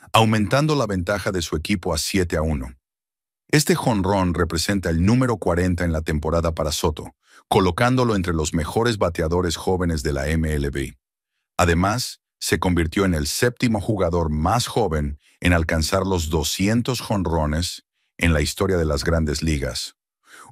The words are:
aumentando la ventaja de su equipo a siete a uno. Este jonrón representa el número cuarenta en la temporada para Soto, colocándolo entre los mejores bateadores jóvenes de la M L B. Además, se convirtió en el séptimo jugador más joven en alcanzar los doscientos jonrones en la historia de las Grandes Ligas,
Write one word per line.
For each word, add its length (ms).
aumentando 640
la 100
ventaja 460
de 100
su 140
equipo 380
a 40
siete 400
a 40
uno. 340
Este 280
jonrón 580
representa 560
el 160
número 320
cuarenta 480
en 60
la 100
temporada 520
para 180
Soto, 440
colocándolo 680
entre 180
los 200
mejores 440
bateadores 580
jóvenes 480
de 100
la 140
M 260
L 160
B. 280
Además, 600
se 200
convirtió 460
en 80
el 120
séptimo 540
jugador 500
más 380
joven 500
en 140
alcanzar 520
los 240
doscientos 680
jonrones 880
en 160
la 80
historia 360
de 80
las 180
Grandes 400
Ligas, 520